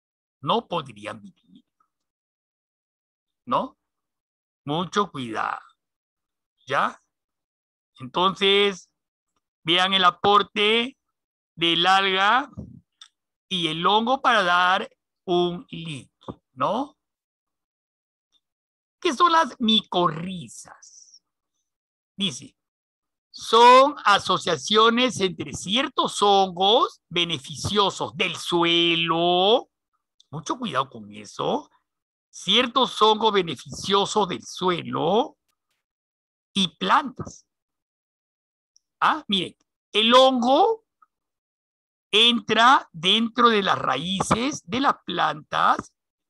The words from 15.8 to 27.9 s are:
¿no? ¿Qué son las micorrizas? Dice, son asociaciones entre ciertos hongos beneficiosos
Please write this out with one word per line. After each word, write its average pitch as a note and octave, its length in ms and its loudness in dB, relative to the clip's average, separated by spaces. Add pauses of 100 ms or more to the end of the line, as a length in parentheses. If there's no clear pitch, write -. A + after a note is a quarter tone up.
¿no? F#3+ 440 -6 (2000)
¿Qué D#4+ 140 -2
son E4+ 180 2
las D#4+ 260 0
micorrizas? F3 1700 -6 (920)
Dice, D#3 400 -8 (760)
son B3+ 640 6 (100)
asociaciones G#3+ 1160 0
entre E3 320 -6
ciertos C4 720 -4
hongos G3 840 2
beneficiosos E3 1080 -4